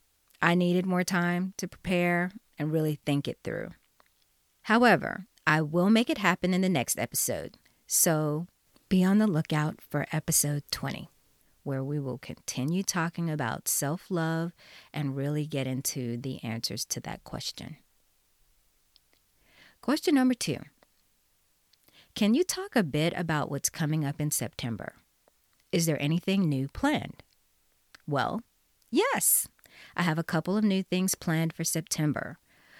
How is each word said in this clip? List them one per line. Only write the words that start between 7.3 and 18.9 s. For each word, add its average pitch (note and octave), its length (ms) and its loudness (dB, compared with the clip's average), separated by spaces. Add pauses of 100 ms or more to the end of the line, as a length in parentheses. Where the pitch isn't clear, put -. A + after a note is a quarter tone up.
so D#3 640 2 (420)
be F#3 140 6
on G3 160 6
the G#3+ 80 4
lookout D#3 540 0
for - 300 -4
episode D3 600 0
twenty, - 380 -6 (540)
where C3+ 200 -4
we D3 160 -4
will C3+ 180 -4
continue - 680 -4
talking E3+ 460 -2
about C#3 380 -4
self-love E3 840 -2 (420)
and C#3 220 -4
really D3 300 -2
get C#3 220 -4
into B2+ 500 -4
the C3 260 -8
answers A2+ 420 -6
to - 160 -6
that - 220 -12
question. - 540 -12 (2000)